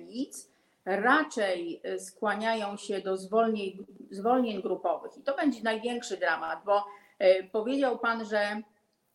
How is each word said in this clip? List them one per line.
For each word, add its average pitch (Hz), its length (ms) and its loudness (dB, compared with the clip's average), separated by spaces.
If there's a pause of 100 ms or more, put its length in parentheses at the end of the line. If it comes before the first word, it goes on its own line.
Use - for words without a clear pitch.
nic, 214 480 -10 (340)
raczej, 196 1000 2
e, 190 140 -4
skłaniają 208 800 -2
się 196 240 -4
do 190 160 -2
zwolnień, 202 720 0 (240)
zwolnień 214 520 0
grupowych. 175 560 -2
I - 40 -20
to 277 140 -2
będzie 262 260 0
największy 220 540 -2
dramat, 160 480 -2
bo, 202 200 4 (340)
e, 190 240 6
powiedział 240 560 0
pan, 233 260 -2
że 208 380 0 (520)